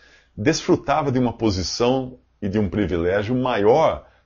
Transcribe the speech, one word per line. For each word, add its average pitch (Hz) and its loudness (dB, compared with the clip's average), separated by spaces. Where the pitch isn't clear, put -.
desfrutava 143 0
de 120 0
uma 120 0
posição 117 -2
e 101 -6
de 98 -2
um 101 0
privilégio 98 0
maior 120 2